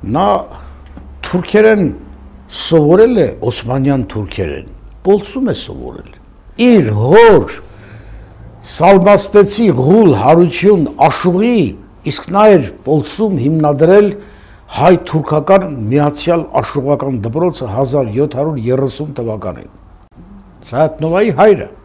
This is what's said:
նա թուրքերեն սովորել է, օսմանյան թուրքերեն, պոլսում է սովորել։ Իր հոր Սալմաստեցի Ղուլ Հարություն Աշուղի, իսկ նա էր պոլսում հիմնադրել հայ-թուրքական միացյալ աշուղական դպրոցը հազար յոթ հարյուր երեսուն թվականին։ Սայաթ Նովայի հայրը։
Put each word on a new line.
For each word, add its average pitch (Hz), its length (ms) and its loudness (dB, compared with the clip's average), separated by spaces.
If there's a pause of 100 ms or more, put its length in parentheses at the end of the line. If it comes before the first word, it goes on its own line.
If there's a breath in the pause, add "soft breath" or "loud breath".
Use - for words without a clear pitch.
նա 135 220 -2 (960 loud breath)
թուրքերեն 208 640 0 (640)
սովորել 165 640 2
է, 175 120 0 (120)
օսմանյան 131 640 -2
թուրքերեն, 82 640 -8 (320)
պոլսում 202 500 -2
է 156 60 -2
սովորել։ - 560 -16 (460)
Իր 220 340 4
հոր 151 640 4 (1080 loud breath)
Սալմաստեցի 202 1080 2
Ղուլ 156 440 4
Հարություն 165 680 2 (100)
Աշուղի, 185 680 0 (380)
իսկ - 280 -10
նա 202 180 2
էր 165 220 4 (120)
պոլսում 156 540 -2
հիմնադրել 160 760 2 (600 loud breath)
հայ-թուրքական 156 920 0 (160)
միացյալ 147 720 -2
աշուղական 135 680 -4
դպրոցը 131 500 -4
հազար 123 420 -2
յոթ 139 260 -4
հարյուր 147 240 -6
երեսուն 135 500 -4
թվականին։ 101 600 -10 (880)
Սայաթ 151 420 -4
Նովայի 185 300 -2
հայրը։ 185 340 2 (160)